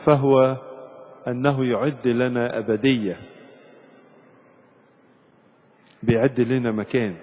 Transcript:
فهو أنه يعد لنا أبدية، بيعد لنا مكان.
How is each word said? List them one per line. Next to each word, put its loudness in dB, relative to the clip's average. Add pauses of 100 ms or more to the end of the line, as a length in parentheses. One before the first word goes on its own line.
فهو 4 (720)
أنه 0
يعد -2
لنا 0
أبدية، -2 (2750)
بيعد 2
لنا 0
مكان. -4